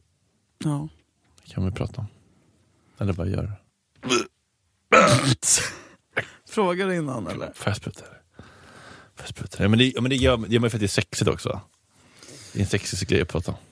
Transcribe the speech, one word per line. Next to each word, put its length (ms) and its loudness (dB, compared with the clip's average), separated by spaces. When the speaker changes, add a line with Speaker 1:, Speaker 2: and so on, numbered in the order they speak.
Speaker 1:
Ja. 240 -2
Speaker 2:
Det 80 -20
kan 120 -2
vi 60 0
prata 300 -6
om. 60 -6
Eller 140 0
bara 140 -4
göra. 240 -4
Speaker 1:
Frågar 380 0
du 80 0
innan, 320 -4
eller? 280 -8
Speaker 2:
Får 140 -4
jag 80 0
spruta, 280 -10
eller? 120 -20
Får 80 -16
jag 60 -14
spruta? 340 -6
Ja, 60 4
men 100 6
det, 60 8
ja, 60 -2
men 80 0
det 60 0
gör, 220 4
det 160 -6
gör 60 6
man 80 4
ju 20 0
för 80 -2
att 20 -4
det 60 2
är 20 0
sexigt 420 0
också. 320 -4
Det 60 -2
är 40 2
en 60 0
sexig 400 -2
grej 120 4
att 60 0
prata 240 -4
om. 60 -10